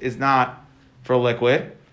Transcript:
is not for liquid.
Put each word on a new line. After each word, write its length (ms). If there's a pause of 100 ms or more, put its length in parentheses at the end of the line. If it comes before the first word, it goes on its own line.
is 160
not 480 (380)
for 120
liquid. 600 (160)